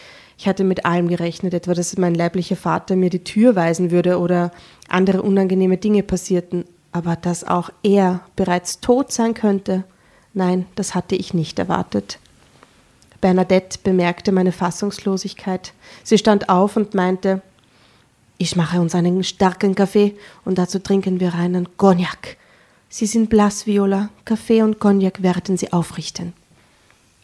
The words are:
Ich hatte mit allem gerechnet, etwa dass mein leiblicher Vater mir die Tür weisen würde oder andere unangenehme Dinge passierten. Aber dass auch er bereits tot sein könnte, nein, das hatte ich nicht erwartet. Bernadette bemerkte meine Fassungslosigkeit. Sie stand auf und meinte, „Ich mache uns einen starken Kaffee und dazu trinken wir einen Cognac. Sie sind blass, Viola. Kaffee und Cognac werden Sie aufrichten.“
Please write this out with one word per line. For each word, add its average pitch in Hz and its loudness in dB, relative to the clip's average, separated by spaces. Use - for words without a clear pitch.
Ich - -6
hatte 190 0
mit 185 0
allem 175 0
gerechnet, 170 -4
etwa 175 -4
dass 175 -4
mein 175 0
leiblicher 170 -2
Vater 175 -2
mir 185 2
die 180 -4
Tür 220 4
weisen 170 0
würde 175 2
oder 175 0
andere 190 2
unangenehme 190 2
Dinge 208 2
passierten. 180 -4
Aber 170 -4
dass 175 -6
auch 175 -2
er 190 2
bereits 180 -2
tot 254 0
sein 226 0
könnte, 196 -2
nein, 185 0
das - -6
hatte 185 -2
ich 196 -8
nicht 160 -4
erwartet. 180 -4
Bernadette 185 2
bemerkte 185 0
meine 185 2
Fassungslosigkeit. 190 -6
Sie 220 4
stand 208 2
auf 196 2
und 208 -2
meinte, 190 0
„Ich 170 -4
mache 175 0
uns 170 0
einen 180 2
starken 190 0
Kaffee 202 2
und 185 -2
dazu 180 -2
trinken 190 0
wir 180 0
einen 180 -2
Cognac. 185 2
Sie - -4
sind 220 0
blass, 208 2
Viola. 202 0
Kaffee 220 2
und 220 0
Cognac 196 2
werden 180 0
Sie - -6
aufrichten.“ 175 -6